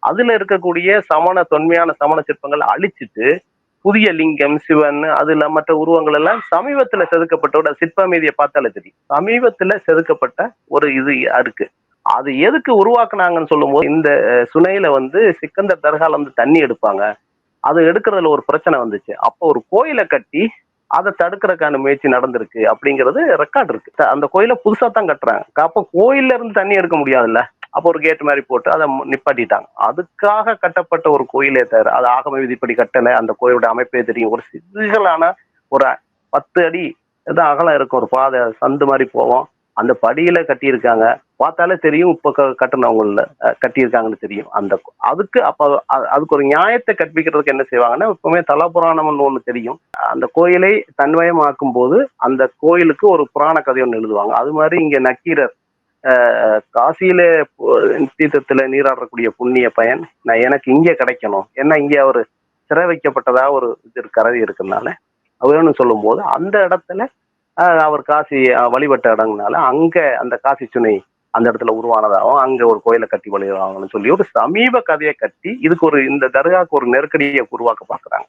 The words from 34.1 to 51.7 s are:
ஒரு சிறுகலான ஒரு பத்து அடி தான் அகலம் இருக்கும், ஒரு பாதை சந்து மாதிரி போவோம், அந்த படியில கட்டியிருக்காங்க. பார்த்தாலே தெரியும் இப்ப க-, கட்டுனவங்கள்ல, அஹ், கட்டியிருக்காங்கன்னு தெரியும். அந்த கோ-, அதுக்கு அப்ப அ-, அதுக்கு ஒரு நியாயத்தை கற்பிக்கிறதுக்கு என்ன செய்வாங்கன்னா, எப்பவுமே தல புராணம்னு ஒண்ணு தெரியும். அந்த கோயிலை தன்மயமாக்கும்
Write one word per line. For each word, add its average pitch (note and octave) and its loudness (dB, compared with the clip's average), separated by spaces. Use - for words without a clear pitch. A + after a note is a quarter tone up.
ஒரு - -4
சிறுகலான F#3+ -2
ஒரு C3+ 2
பத்து D3 -2
அடி E3 -4
தான் D3+ 2
அகலம் D3+ 2
இருக்கும், C3 0
ஒரு A2 -6
பாதை C3 0
சந்து C#3 -2
மாதிரி C3+ 0
போவோம், B2 0
அந்த B2+ 0
படியில E3 0
கட்டியிருக்காங்க. B2 0
பார்த்தாலே E3+ -2
தெரியும் E3 2
இப்ப E3 -2
க-, C3+ 0
கட்டுனவங்கள்ல, A2+ 0
அஹ், A#2 -2
கட்டியிருக்காங்கன்னு A#2 -2
தெரியும். G#2 -12
அந்த G2+ -2
கோ-, - -12
அதுக்கு F3+ -2
அப்ப - -2
அ-, C3+ -2
அதுக்கு D#3 0
ஒரு C#3+ 2
நியாயத்தை G3+ 2
கற்பிக்கிறதுக்கு D#3 -2
என்ன C3+ -2
செய்வாங்கன்னா, B2 0
எப்பவுமே E3+ -2
தல D3+ 0
புராணம்னு D#3+ 0
ஒண்ணு C3+ -2
தெரியும். B2 -8
அந்த B2 -4
கோயிலை F3+ 2
தன்மயமாக்கும் D3+ 0